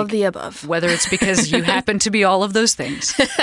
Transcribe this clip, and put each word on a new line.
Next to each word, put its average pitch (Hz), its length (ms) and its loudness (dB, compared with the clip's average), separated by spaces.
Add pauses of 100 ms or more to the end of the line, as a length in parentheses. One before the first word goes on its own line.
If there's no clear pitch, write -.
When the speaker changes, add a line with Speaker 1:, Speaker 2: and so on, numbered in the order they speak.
Speaker 1:
like, 208 40 -6
Speaker 2:
the 214 120 2
above. - 440 -4
Speaker 1:
whether 165 220 2
it's 170 180 0
because 190 440 0
you 170 120 0
Speaker 2:
<laughs> 185 120 0
Speaker 1:
happen 196 240 0
to 220 100 0
be 208 140 2
all 190 200 4
of 202 100 -2
those 220 200 2
things, - 400 -6 (300)